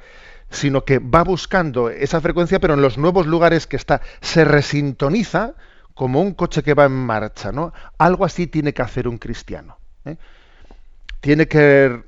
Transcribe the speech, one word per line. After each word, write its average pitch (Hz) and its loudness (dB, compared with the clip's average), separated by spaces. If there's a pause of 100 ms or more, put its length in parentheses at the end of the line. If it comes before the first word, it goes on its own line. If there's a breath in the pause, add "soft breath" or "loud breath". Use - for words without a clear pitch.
(500 loud breath)
sino 135 -2
que 131 2
va 143 2
buscando 160 -2
esa 139 -4
frecuencia, 170 -2
pero 165 2
en 143 2
los 131 2
nuevos 175 0
lugares 165 2
que - -12
está, - -2 (200 loud breath)
se - 2
resintoniza 147 -2 (400 soft breath)
como 131 -2
un 196 -2
coche 165 -4
que 147 0
va 143 4
en 139 2
marcha, 110 -6
¿no? 156 -6 (260 loud breath)
Algo 180 4
así 175 -4
tiene 147 -4
que 131 -4
hacer 123 -4
un 117 -8
cristiano, - -12 (260)
¿eh? 151 -14 (1040 soft breath)
Tiene 147 2
que 139 4